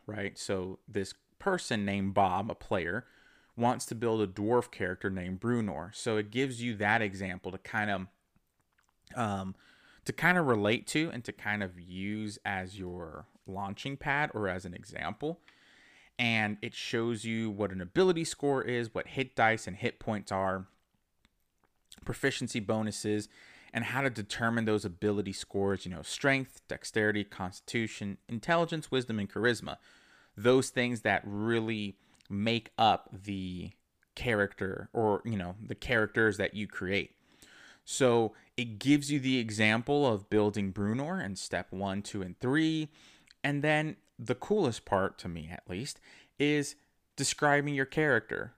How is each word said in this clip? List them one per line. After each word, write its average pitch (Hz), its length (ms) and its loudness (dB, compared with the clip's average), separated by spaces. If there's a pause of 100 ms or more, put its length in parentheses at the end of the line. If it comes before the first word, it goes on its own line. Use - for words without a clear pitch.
right? 104 320 -8
So 95 400 -4 (100)
this 101 260 -4 (240)
person 131 460 0
named 98 300 0
Bob, 98 360 2
a - 40 -6
player, 92 520 -4 (500)
wants 120 300 0
to - 80 -6
build 113 260 2
a 104 60 2
dwarf 107 440 2
character 92 400 -4
named 92 300 -4
Bruenor. 104 540 0
So 110 220 -2
it 107 140 -2
gives 123 320 -2
you 120 140 -2
that 104 260 4
example 92 500 -4
to 92 60 -8
kind 104 320 -2
of, 95 160 -2 (1080)
um, 98 400 -2 (500)
to - 80 -6
kind 180 260 2
of 160 80 2
relate 110 420 4
to 156 240 0
and 120 120 -8
to - 80 -8
kind 104 300 -2
of 90 160 -6
use 101 640 -6
as 95 340 -6
your 87 480 -10 (200)
launching 98 500 -8
pad 147 380 -2
or 107 140 -2
as 92 160 -4
an 90 80 -10
example. 87 680 -6 (800)
And 110 440 2
it 120 120 -8
shows 117 500 -2
you 113 260 -2
what 101 220 -2
an 95 80 -6
ability 170 440 2
score 143 380 0
is, 120 320 -4
what - 140 -6
hit - 280 -6
dice 113 300 4
and 95 100 -8
hit - 220 -4
points 107 340 -4
are, 95 340 0 (1400)
proficiency 123 560 -2
bonuses, 107 680 -2 (460)
and 117 100 -2
how 120 180 -2
to 135 80 2
determine 113 540 -2
those 107 200 2
ability 101 480 -2
scores, 98 520 -2
you 90 60 -8
know, 82 120 -8
strength, - 640 0
dexterity, 104 560 0
constitution, 101 920 -6 (100)
intelligence, 165 640 0
wisdom, 120 280 0
and 98 120 -4
charisma. 104 460 0 (600)
Those 127 340 6
things 123 320 0
that 101 220 4
really 107 720 -2 (320)
make 110 500 0
up 107 320 4 (140)
the 92 460 -6 (440)
character 101 800 0
or, 107 320 2
you 113 120 -2
know, 90 240 -4
the 110 140 -8
characters 110 640 2
that 98 180 0
you 104 120 -4
create. 92 460 -2 (720)
So 117 480 4 (240)
it 117 220 -6
gives 139 320 4
you 147 80 2
the 131 200 2
example 113 680 4
of 104 240 0
building 104 400 4
Bruenor 127 500 -2
in 98 160 -6
step - 360 -6
one, 98 300 -2
two, 98 200 -6
and 90 160 -10
three. 156 520 2 (540)
And 143 180 0
then 151 340 2 (220)
the 120 160 -2
coolest 175 500 0
part, 95 340 0
to - 100 -10
me 82 220 -10
at - 180 -14
least, 101 300 -8 (400)
is 147 380 0 (400)
describing 143 580 2
your 135 120 2
character. - 720 2